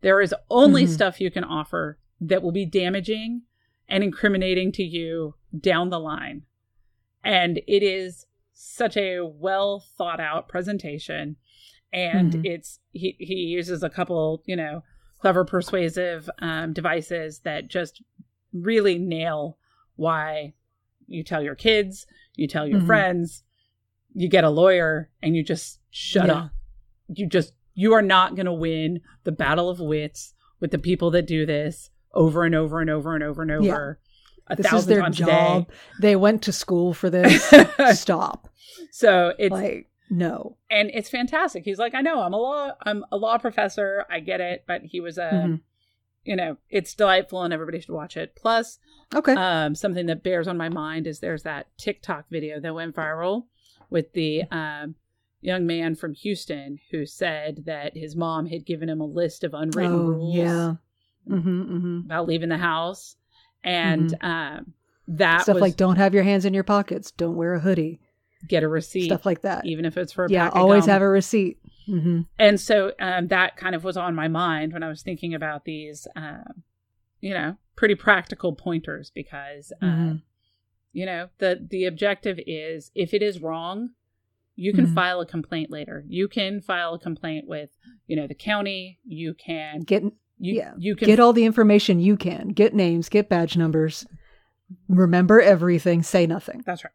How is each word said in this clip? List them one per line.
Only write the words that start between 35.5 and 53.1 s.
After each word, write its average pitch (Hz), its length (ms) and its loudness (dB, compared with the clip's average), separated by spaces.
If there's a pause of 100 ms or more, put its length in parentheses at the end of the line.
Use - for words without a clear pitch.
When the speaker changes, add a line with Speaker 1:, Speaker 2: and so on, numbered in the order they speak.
Speaker 2:
They 202 160 6
went 214 280 4
to 202 80 -2
school 175 420 0
for 185 160 -2
this. 180 400 6
Speaker 1:
<laughs> - 500 10
Speaker 2:
Stop. - 500 -4 (420)
Speaker 1:
So 180 480 4
it's 202 120 2
Speaker 2:
Like, - 380 -6 (200)
no. 170 480 -4 (120)
Speaker 1:
and 208 240 2
it's 220 160 -8
fantastic. 254 540 -2
He's 196 160 -6
like, 240 160 -2
"I 262 60 -2
know, 294 200 0
I'm 180 120 -2
a 208 40 0
law, 277 340 -4 (120)
I'm 208 280 -4
a 208 60 -4
law 220 200 0
professor. 202 720 -2
I 170 100 -6
get 180 220 -6
it." 175 260 -6
But 175 160 -6
he 175 160 -10
was 170 180 -10
a, 175 140 -6
Speaker 2:
Mm-hmm. 175 240 0 (680)
Speaker 1:
you 208 100 -4
know, 165 220 -6 (120)
it's - 240 -4
delightful 190 500 0
and 170 100 -4
everybody 165 260 -8
should 170 140 -16
watch 151 240 -12
it. 160 180 -12
Plus, 226 420 -2 (380)
Speaker 2:
Okay. 285 180 4
Speaker 1:
um, 170 420 0
something 180 320 -4
that 160 160 -4
bears 180 260 -2
on 175 80 -4
my 165 120 -4
mind 160 380 -6
is 151 120 -12
there's 165 240 -8
that 151 240 -10 (100)
TikTok - 520 -8
video 151 300 -8
that 160 160 -8
went 165 200 -10
viral 170 500 -6 (440)